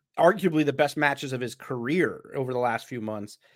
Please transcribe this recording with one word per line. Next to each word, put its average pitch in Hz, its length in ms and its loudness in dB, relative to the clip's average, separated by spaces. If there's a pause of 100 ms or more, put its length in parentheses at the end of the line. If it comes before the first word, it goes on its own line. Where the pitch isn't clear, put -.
(180)
arguably 165 480 4
the 139 80 2
best 143 240 0
matches 143 340 0
of 123 100 -6
his 120 120 -6
career 127 800 -2
over 131 160 -4
the 123 60 -4
last 117 300 -2
few 123 120 -10
months 107 380 -10 (180)